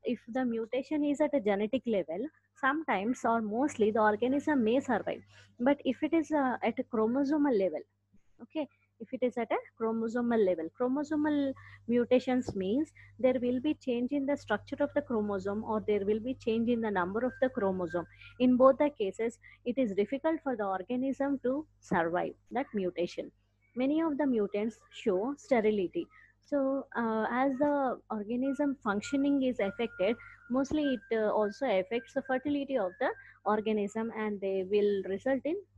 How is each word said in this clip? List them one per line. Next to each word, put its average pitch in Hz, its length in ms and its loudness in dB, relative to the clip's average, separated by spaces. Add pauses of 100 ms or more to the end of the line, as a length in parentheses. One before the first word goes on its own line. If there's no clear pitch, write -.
if 240 140 -2 (100)
the 254 160 -2
mutation 247 580 -2
is 294 180 2
at 294 140 2
a 269 60 4
genetic 208 440 0
level, 202 400 -2 (300)
sometimes 254 720 0
or 226 160 2
mostly 220 500 0
the 220 100 2
organism 262 640 2
may 233 160 4
survive. - 420 -2 (380)
But 277 240 2
if 262 180 -2
it 311 120 -2
is, 330 180 0
uh, 277 320 2
at 226 160 -2
a 254 40 -2
chromosomal 262 760 2
level, 180 220 0 (600)
okay, 277 240 -8 (360)
if 226 120 -16
it 254 80 -6
is 247 160 0
at 233 140 -4
a 349 60 0 (200)
chromosomal 226 680 0
level, 165 220 0 (120)
chromosomal 285 760 0 (360)
mutations 247 680 2
means 202 340 -2 (280)
there 254 240 2
will 247 180 0
be 302 140 -2
change 247 400 -2
in 285 120 0
the 285 120 0
structure - 420 -4
of 285 160 0
the 294 60 0
chromosome, 208 640 -2
or 214 200 -2
there 208 200 0
will 214 160 0
be 254 120 -6
change 226 360 0
in 240 100 2
the 220 120 -2
number 196 340 0
of 247 160 -2
the 262 80 2
chromosome. 180 560 -2 (340)
In 254 160 6
both 262 220 8
the 294 120 4
cases, 226 500 -4 (260)
it 247 120 -4
is 240 160 0
difficult 277 480 0
for 254 140 -2
the 208 100 -2
organism 254 760 -2
to 269 220 0 (160)
survive 170 520 0 (180)
that 240 220 -4
mutation. 175 560 -4 (460)
Many 277 260 0
of 311 160 0
the 294 80 0
mutants 214 540 0 (120)
show 220 460 -2
sterility. 202 680 0 (380)
So, 269 500 -2
uh, 220 340 0
as 262 300 2
the 285 400 2 (100)
organism 254 720 -2
functioning 277 600 0
is 254 160 0
affected, 208 560 0 (340)
mostly 269 480 0
it, 226 200 -4
uh, 214 120 2
also 214 380 0
affects 220 460 -2
the 269 80 -2
fertility 277 560 -2
of 185 140 0 (100)
the 277 80 0 (360)
organism, 214 720 0
and 214 220 -4
they 190 300 -2
will 202 400 2
result 254 340 -2
in 330 140 -4 (200)